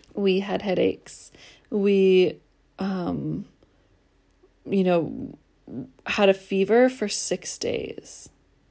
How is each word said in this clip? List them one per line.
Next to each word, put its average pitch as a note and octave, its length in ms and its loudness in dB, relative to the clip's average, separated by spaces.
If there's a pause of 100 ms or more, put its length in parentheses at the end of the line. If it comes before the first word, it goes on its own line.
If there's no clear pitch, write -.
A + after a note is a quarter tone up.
(140)
We G3 240 2
had G3 240 -4
headaches. F#3+ 680 -4 (360)
We, F#3+ 680 4 (420)
um, F3+ 680 -4 (1200)
you F#3+ 180 0
know, E3+ 540 -2 (680)
had G3+ 220 2
a G3 60 6
fever G3 540 2
for A#3+ 200 -4
six - 500 -6
days. - 720 -8 (420)